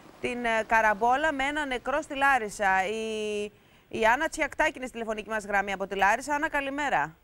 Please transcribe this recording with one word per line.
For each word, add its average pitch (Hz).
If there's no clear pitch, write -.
την, 240
ε, 226
καραμπόλα 233
με 269
ένα 294
νεκρό 262
στη 294
Λάρισα. 226
Η, 220
η 220
Άννα 311
Τσιακτάκη 311
είναι 254
στη 233
τηλεφωνική 214
μας 214
γραμμή 202
από 190
τη 196
Λάρισα. 226
Άννα, 302
καλημέρα. 269